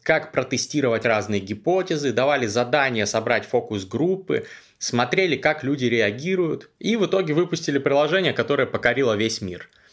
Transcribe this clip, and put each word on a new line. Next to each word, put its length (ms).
как 300
протестировать 720
разные 360
гипотезы, 720
давали 340
задания 600
собрать 400
фокус-группы, 1000
смотрели, 580
как 260
люди 220
реагируют, 840
и 160
в 100
итоге 280
выпустили 440
приложение, 540
которое 340
покорило 480
весь 260
мир. 280